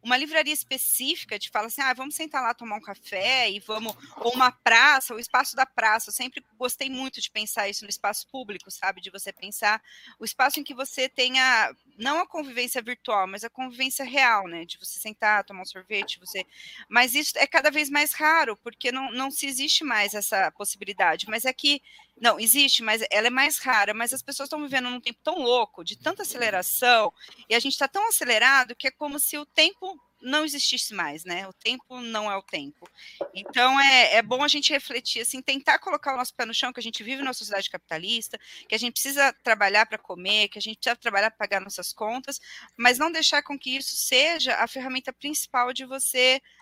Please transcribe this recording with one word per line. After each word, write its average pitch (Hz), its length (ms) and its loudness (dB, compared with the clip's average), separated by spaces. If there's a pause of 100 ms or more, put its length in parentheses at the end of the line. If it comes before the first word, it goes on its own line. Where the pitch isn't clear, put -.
uma 240 140 2
livraria 302 380 0
específica 262 840 -4
de - 120 -10
falar 220 180 -2
assim, 262 140 -8
"Ah, 262 120 2
vamos 262 220 -8
sentar 302 260 -4
lá 240 120 0
tomar 220 240 -10
um 214 40 -14
café 214 680 -2
e 202 80 -8
vamos", 220 340 -6 (220)
ou 233 180 0
uma 254 160 6
praça, 247 640 6
o 220 60 -8
espaço 254 380 0
da 262 80 2
praça. 220 420 2
Eu 208 60 -8
sempre 254 280 -8 (160)
gostei 254 320 -4
muito 262 300 -8
de - 100 -6
pensar 214 380 -4
isso 202 160 -6
no 202 60 -16
espaço - 420 -4
público, 208 400 -12
sabe? 185 300 -4
De 190 80 -12
você 196 240 -12
pensar 214 480 -2 (360)
o 214 60 -12
espaço 262 340 2
em 294 60 -8
que 285 100 -14
você 262 360 -4
tenha, 254 680 2 (220)
não 277 240 0
a 392 40 -2
convivência 247 560 -6
virtual, 214 460 -2
mas 202 160 -10
a 233 60 -10
convivência 262 560 -6
real, 240 420 4
né? 170 160 -10
De - 140 -14
você - 240 -14
sentar, 214 420 2
tomar 190 200 -14
um - 20 -16
sorvete, 196 520 -6
você, 185 280 -8 (420)
mas 240 260 4
isso 294 240 0
é - 80 4
cada 302 240 2
vez 294 200 0
mais 294 240 0
raro, 302 500 2
porque 240 300 -6
não, 262 180 -6
não 254 180 -4
se 277 180 -6
existe 277 360 0
mais 214 300 0
essa 196 380 0
possibilidade. 196 760 -2
Mas 220 160 -4
é 254 80 0
que, 285 300 0 (400)
não, 214 180 4
existe, 247 440 4
mas 220 280 0
ela 214 160 4
é - 20 4
mais 269 280 2
rara, 214 360 2
mas 233 200 -4
as 262 80 -8
pessoas 277 260 -10
tão 302 140 -6
vivendo 262 280 -2
num 247 120 -8
tempo 233 220 -10
tão - 160 -2
louco, 240 440 2
de 208 140 -10
tanta 370 240 -4
aceleração, 226 880 2 (380)
e 220 60 4
a 233 40 4
gente 269 180 -2
tá 277 100 2
tão 415 200 0
acelerado 247 680 2
que - 120 -6
é 262 40 2
como 294 280 -8
se - 180 -2
o 294 80 -8
tempo 370 440 0 (320)
não 285 220 0
existisse 269 500 -2
mais, 160 300 -6
né? 185 240 -6
O 190 60 -18
tempo 247 480 -6
não 220 280 -4
é 196 60 -2
o 196 80 -4
tempo. 147 440 -10 (460)
Então, 254 460 2
é, 254 360 8
é 226 60 8
bom 247 220 -2
a 294 60 2
gente 294 240 2
refletir, 254 480 -4
assim, 254 200 -4
tentar 277 380 2
colocar 285 340 -4
o 254 40 -2
nosso 247 180 -6
pé 240 100 -2
no 220 80 -6
chão, 247 200 -2
que 247 60 -12
a 226 40 -10
gente 226 180 -8
vive 262 200 -8
numa 269 120 -4
sociedade 202 360 -6
capitalista, 190 680 -6 (300)
que 220 80 -2
a - 20 -2
gente 233 140 -4
precisa 277 500 2
trabalhar 208 440 4
pra 220 120 -6
comer, 202 520 0
que 214 100 -14
a - 20 -10
gente 220 160 -8
precisa 240 200 -2
trabalhar 220 340 0
pra 202 160 -6
pagar 190 140 -2
nossas 190 320 -10
contas, 240 460 -8 (360)
mas 240 240 4
não 320 100 2
deixar 311 320 2
com 285 160 -10
que 262 200 -6
isso - 180 -6
seja 269 600 2
a 226 120 2
ferramenta 262 460 -8
principal 262 580 -2
de 262 140 -10
você 254 560 2 (200)